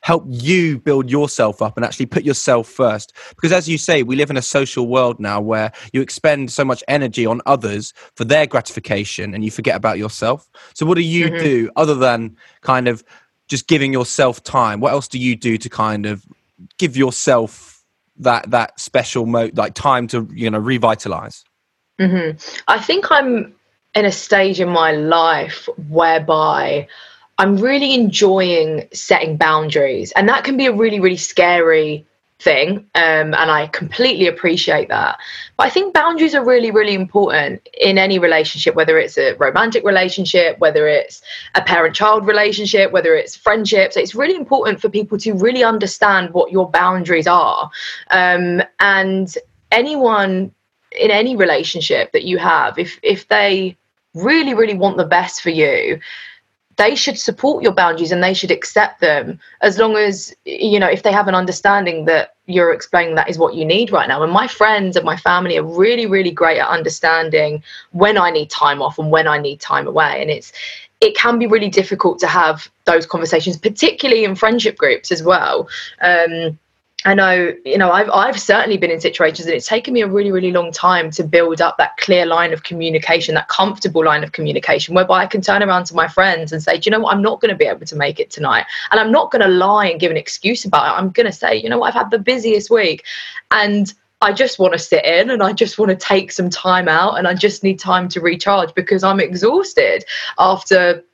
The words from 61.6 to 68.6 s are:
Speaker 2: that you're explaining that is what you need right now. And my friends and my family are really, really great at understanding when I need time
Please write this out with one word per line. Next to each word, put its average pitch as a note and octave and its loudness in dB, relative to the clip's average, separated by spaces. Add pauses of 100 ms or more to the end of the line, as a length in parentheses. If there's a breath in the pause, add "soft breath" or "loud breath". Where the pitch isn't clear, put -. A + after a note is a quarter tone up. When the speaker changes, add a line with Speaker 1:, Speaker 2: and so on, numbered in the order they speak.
Speaker 2:
that D#3+ 0 (120)
you're F3 2
explaining E3 0
that D#3+ 0
is E3+ -6
what D#3+ 2
you D#3+ -4
need F#3+ 0
right F3 0
now. C3+ -2
And E3 -2
my G#3+ 2
friends G#3 0
and E3 0
my D#3+ -2
family F3+ 0
are D#3 -2
really, G#3 2
really F#3+ 0
great E3 2
at C3 -2
understanding D#3+ 0 (300 loud breath)
when G3+ 2
I F3 2
need D3+ -2
time C#3+ 0